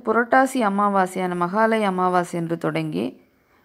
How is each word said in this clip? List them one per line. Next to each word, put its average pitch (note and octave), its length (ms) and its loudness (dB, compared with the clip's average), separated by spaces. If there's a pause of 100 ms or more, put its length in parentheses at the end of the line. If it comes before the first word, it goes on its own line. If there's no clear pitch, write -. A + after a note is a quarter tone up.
புரட்டாசி A#3+ 560 2
அமாவாசையான F#3+ 760 0
மகாலய G#3+ 520 0
அமாவாசை F3+ 520 0
என்று E3 180 -4
தொடங்கி, D#3+ 640 -4 (440)